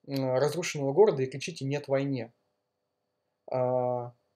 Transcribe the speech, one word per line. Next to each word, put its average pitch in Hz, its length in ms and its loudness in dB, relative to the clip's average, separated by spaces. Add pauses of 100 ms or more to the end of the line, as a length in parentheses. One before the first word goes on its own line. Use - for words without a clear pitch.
м, 135 320 0
разрушенного 147 540 0
города 175 280 6
и 131 60 -2
кричите: 139 380 -8
«Нет 143 220 -4
войне». 135 460 -2 (1160)
А, 123 600 0 (220)